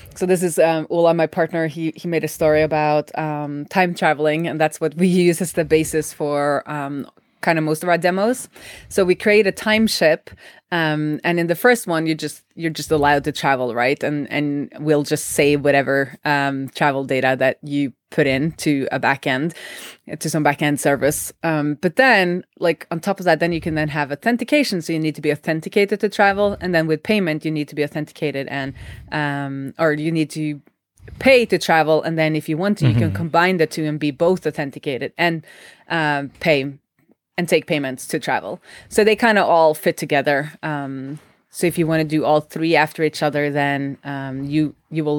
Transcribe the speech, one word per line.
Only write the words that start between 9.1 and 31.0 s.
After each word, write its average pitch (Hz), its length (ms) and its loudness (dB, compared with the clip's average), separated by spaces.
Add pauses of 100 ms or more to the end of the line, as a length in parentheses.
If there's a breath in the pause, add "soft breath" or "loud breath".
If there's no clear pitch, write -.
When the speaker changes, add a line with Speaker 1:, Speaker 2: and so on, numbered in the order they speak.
Speaker 1:
create 208 320 4
a 185 40 2
time 214 360 2
ship, - 420 2 (400 loud breath)
um, 151 540 0
and 170 160 0
in 170 80 0
the 170 80 -2
first 240 320 2
one, 160 180 -2
you 160 80 0
just, 156 300 -8 (100)
you're 165 160 -4
just 151 220 -6
allowed 143 320 4
to 151 80 -4
travel, 127 420 0
right? 127 300 0
And, 147 260 -4
and 143 480 -4
we'll 151 240 2
just - 280 -4
save 143 340 2
whatever, 139 500 2 (100)
um, 139 440 -2
travel 139 340 0
data 131 380 0
that 131 240 2
you 143 280 -4 (180)
put 147 180 2
in 135 300 0
to 139 340 0
a 135 80 -2
backend, 135 540 0 (640 loud breath)
to 160 100 -6
some 151 140 0
backend 147 340 2
service. 143 540 0 (100)
Um, 151 380 0
but 175 160 -2
then, 190 480 4 (160)
like, 170 320 0
on 170 80 -4
top 196 180 -2
of 185 60 -10
that, 165 160 4
then 170 100 2
you 165 100 -4
can 160 140 -4
then 151 140 -2
have 143 240 -4
authentication. 233 680 -2
So 165 120 -6
you 160 80 -2
need 156 160 -2
to - 40 -12
be 151 120 0
authenticated 190 640 -2
to 214 100 -2
travel, 202 520 2
and 180 120 -4
then 165 140 2
with 156 160 -2
payment, 175 420 -2
you 160 60 -4
need 151 160 -4
to - 80 -16
be 147 80 -2
authenticated 143 640 -6
and, 139 260 -6 (380 loud breath)
um, 143 720 -4
or 156 140 2
you 156 180 -4
need 160 180 -2
to 151 300 -6 (580)